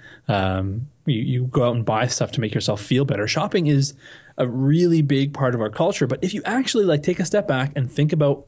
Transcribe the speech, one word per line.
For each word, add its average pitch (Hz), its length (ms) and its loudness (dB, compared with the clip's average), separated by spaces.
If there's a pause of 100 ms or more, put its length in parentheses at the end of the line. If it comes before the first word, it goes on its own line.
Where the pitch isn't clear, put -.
(280)
um, 95 600 -2 (160)
you, 120 160 0
you 127 240 -2
go 127 240 2
out 120 80 0
and 117 80 -2
buy 110 220 0
stuff - 260 -2
to - 80 -4
make 107 140 -2
yourself 104 260 -2
feel 131 240 0
better. 107 240 -2
Shopping 180 380 0
is 143 260 2 (460)
a 127 100 0
really 156 540 4
big 139 320 0
part 127 200 0
of 117 60 0
our 107 80 0
culture. 165 380 0
But - 180 -2
if 190 80 -2
you 208 140 -6
actually, 233 400 0
like, 147 160 2
take 180 180 -2
a 175 60 -2
step 208 200 0
back 135 300 0
and 127 160 -2
think 151 220 0
about 143 340 2